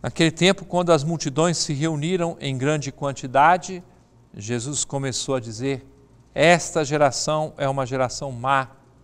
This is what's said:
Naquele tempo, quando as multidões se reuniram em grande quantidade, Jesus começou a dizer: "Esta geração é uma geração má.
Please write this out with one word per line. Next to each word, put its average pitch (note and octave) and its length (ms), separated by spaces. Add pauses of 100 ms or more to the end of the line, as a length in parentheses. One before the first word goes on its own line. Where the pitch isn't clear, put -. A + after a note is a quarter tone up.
Naquele D#3+ 280
tempo, F#3 340
quando F3 260
as D3 140
multidões D#3 540
se - 160
reuniram E3 640
em C#3 160
grande C#3 340
quantidade, D3 920 (500)
Jesus A#2+ 520
começou C3+ 480
a C3 60
dizer: A#2+ 460 (480)
"Esta D#3+ 480
geração D3+ 760
é C#3 100
uma C3+ 160
geração C3 480
má. C3 380 (340)